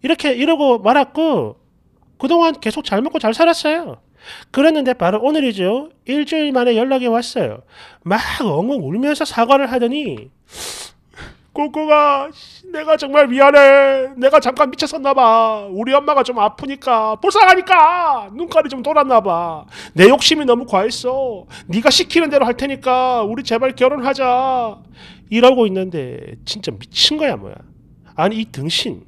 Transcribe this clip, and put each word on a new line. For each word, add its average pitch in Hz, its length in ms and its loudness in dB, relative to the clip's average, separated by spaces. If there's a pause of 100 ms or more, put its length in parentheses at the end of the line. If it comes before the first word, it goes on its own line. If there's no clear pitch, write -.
이렇게 294 300 -2
이러고 277 460 0
말았고 262 760 0 (640)
그동안 330 420 0
계속 226 240 -8
잘 208 180 -2
먹고 311 160 -6
잘 226 160 -2
살았어요. 320 680 -2 (500)
그랬는데 277 440 2
바로 185 280 -2
오늘이죠. 262 680 -2 (140)
일주일 294 480 -4
만에 247 240 0
연락이 254 300 -2
왔어요. 226 560 -4 (400)
막 202 180 -2 (240)
엉엉 190 420 -2
울면서 277 380 -4
사과를 254 480 0
하더니 233 560 -6 (1200)
"꼬꼬가, 294 800 0
씨, - 380 -20
내가 311 260 0
정말 285 300 2
미안해. 277 920 6
내가 277 220 4
잠깐 262 320 0
미쳤었나 277 440 -4
봐. 226 560 2
우리 226 220 -4
엄마가 285 300 2
좀 247 160 -4
아프니까, 220 800 -2
불쌍하니까 359 1160 2
눈깔이 320 340 -2
좀 254 160 -10
돌았나 277 360 2
봐. 170 460 -6 (280)
내 185 140 8
욕심이 294 360 2
너무 247 220 2
과했어. 247 800 -4 (200)
네가 220 240 2
시키는 330 400 0
대로 277 160 2
할 240 100 -4
테니까 254 680 -2
우리 226 180 -6
제발 262 320 -2
결혼하자." 254 1080 -2 (480)
이러고 240 380 4
있는데 170 680 -8 (100)
진짜 190 280 -10
미친 - 440 -4
거야 202 200 -4
뭐야. 98 180 -16 (640)
아니 202 240 -2
이 220 60 -6
등신 139 600 -8